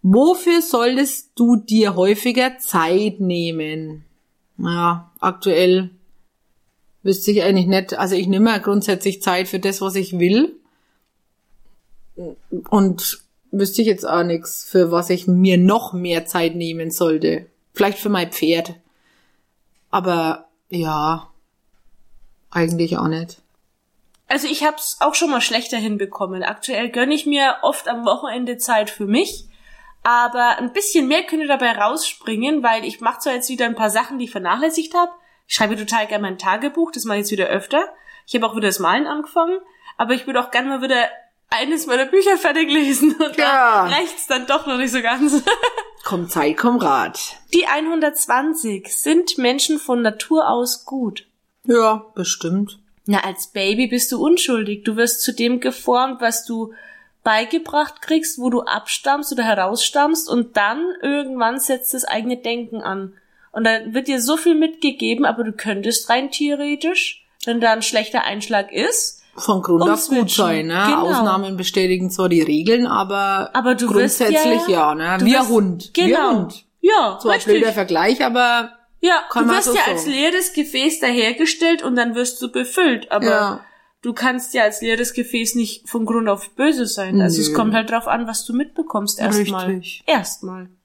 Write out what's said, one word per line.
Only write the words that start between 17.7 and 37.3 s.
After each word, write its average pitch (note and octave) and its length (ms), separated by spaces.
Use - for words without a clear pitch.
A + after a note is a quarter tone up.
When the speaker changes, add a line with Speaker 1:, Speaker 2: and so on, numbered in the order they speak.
Speaker 1:
Vielleicht G3+ 260
für - 120
mein F3 220
Pferd. E3 420
Aber E3+ 560
ja, D#3 600
eigentlich E3+ 480
auch - 100
nicht. E3 300
Speaker 2:
Also C#4 200
ich C4+ 160
hab's D4+ 360
auch - 140
schon E4 160
mal B3 100
schlechter A#3 360
hinbekommen. G3+ 680
Aktuell A3+ 480
gönn B3 200
ich D4+ 160
mir C#4 360
oft - 260
am A#3 160
Wochenende A#3+ 540
Zeit G#3+ 320
für G#3 160
mich. C4 400
Aber A#3+ 540
ein B3 140
bisschen E4+ 340
mehr D#4+ 160
könnte D#4 240
dabei C4 260
rausspringen, A#3 920
weil A3+ 220
ich - 160
mach A#3 200
zwar C4+ 140
jetzt B3 160
wieder B3 160
ein A#3 100
paar A3 140
Sachen, A#3 280
die B3 60
ich - 80
vernachlässigt D#4 640
hab. F4 160
Ich - 80
schreibe G#3+ 220
total G#3+ 300
gern G#3 160
mein F#3 160
Tagebuch, C#4+ 520
das B3 140
mach G#3+ 100
ich G3+ 60
jetzt G3+ 100